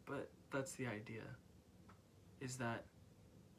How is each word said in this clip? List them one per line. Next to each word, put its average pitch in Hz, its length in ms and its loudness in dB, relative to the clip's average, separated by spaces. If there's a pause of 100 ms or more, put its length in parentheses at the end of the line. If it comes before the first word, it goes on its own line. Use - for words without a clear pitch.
but - 240 2 (200)
that's 135 240 6
the 127 140 4
idea, 110 360 0 (1160)
is 127 160 2
that 117 280 6 (720)